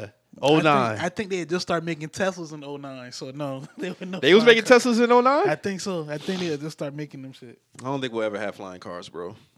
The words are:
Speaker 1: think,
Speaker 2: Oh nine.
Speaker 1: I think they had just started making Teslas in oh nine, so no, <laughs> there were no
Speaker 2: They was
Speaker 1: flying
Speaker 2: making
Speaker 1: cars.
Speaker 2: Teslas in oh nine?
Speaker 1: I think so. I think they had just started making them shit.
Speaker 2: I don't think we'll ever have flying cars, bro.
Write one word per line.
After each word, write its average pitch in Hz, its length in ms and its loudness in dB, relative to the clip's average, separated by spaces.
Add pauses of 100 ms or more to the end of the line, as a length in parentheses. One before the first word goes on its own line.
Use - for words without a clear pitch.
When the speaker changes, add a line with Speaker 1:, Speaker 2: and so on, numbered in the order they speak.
Speaker 1:
think, - 40 -20 (300)
Speaker 2:
Oh 147 200 6
nine. 131 380 4
Speaker 1:
I 180 100 -4
think 196 200 -8
they 190 100 -4
had 156 100 -8
just 175 140 -4
started 165 220 -4
making 156 240 -6
Teslas 180 440 -6
in 151 100 -14
oh 143 140 -10
nine, 131 340 -14
so 135 200 -12
no, 139 400 -8
<laughs> - 60 -20
there 180 220 -8
were 190 60 -12
no 180 160 -8
Speaker 2:
They 151 120 6
was 220 100 10
Speaker 1:
flying 233 140 8
Speaker 2:
making 226 120 2
Speaker 1:
cars. 247 160 8
Speaker 2:
Teslas 240 180 4
in 233 80 4
oh 247 100 8
nine? 294 280 4
Speaker 1:
I 156 60 0
think 196 260 -6
so. 170 280 -6
I 151 80 -6
think 185 220 -4
they 180 80 -4
had 147 140 -4
just 156 160 -10
started 143 180 -8
making 143 260 -12
them 131 120 -16
shit. 117 260 -20 (220)
Speaker 2:
I 123 40 -10
don't 139 140 -2
think 127 140 -4
we'll 113 100 -2
ever 104 160 -2
have 104 160 -6
flying 92 240 -14
cars, 87 300 -14
bro. 87 260 -12 (220)